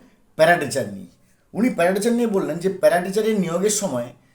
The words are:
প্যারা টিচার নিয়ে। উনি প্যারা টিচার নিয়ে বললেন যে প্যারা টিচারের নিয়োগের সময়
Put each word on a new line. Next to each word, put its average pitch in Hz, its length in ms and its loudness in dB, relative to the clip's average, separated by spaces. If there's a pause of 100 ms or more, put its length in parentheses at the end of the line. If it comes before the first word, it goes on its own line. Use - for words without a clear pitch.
(360)
প্যারা 165 200 4
টিচার 131 360 -4
নিয়ে। 95 140 -16 (460)
উনি 214 180 0
প্যারা 170 220 2
টিচার 202 200 0
নিয়ে 233 140 0
বললেন 175 320 -2
যে 185 100 -2
প্যারা 175 320 2
টিচারের 208 400 -2
নিয়োগের 180 300 0
সময় 127 420 -4 (220)